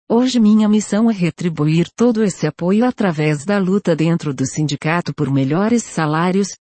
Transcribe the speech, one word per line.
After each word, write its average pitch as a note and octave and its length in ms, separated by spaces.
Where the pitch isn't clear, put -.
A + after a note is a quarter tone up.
Hoje B3 320
minha G#3+ 300
missão G#3+ 400
é A3+ 60
retribuir D#3+ 800
todo A3+ 280
esse - 220
apoio G3+ 400
através D#3 580
da G3+ 140
luta F#3 380
dentro D#3 400
do C3+ 100
sindicato D3+ 680
por C#3 160
melhores E3 500
salários, E3+ 680